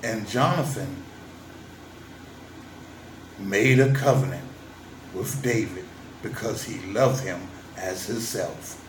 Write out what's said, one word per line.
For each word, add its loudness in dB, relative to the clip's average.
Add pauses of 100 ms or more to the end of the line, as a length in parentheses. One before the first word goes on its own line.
And -2
Jonathan 2 (2250)
made 6
a 8
covenant 4 (680)
with -4
David 0 (360)
because -4
he -8 (120)
loved 4
him -4 (360)
as -6
himself. -4